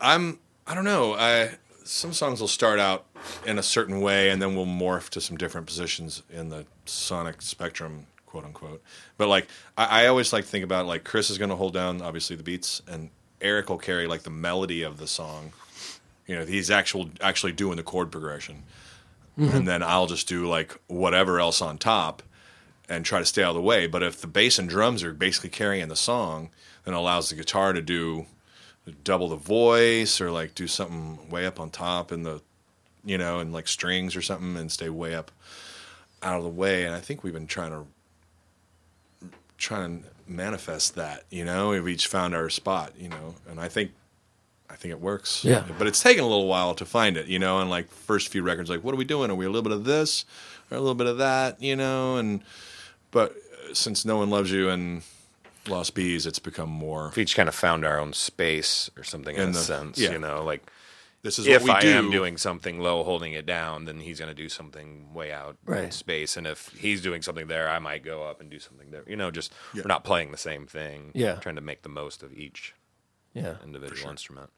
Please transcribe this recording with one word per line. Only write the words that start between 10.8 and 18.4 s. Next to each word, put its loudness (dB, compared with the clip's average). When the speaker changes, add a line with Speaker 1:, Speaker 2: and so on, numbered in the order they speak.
Speaker 1:
like, -4
Chris 0
is -4
gonna 0
hold 0
down, -2
obviously, -6
the -12
beats, -6
and -10
Eric 2
will -2
carry, -2
like, -4
the -12
melody -2
of -8
the -12
song. -8
You -6
know, -4
he's 0
actual, 4
actually 2
doing 0
the -4
chord -2
progression. -10